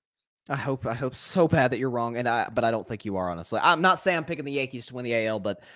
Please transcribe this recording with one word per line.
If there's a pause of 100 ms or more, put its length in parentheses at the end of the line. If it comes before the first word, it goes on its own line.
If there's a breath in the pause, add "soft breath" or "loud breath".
(540)
I
hope,
I
hope
so
bad
that
you're
wrong,
and
I,
but
I
don't
think
you
are,
honestly.
I'm
not
saying
I'm
picking
the
Yankees
to
win
the
A
L,
but (120)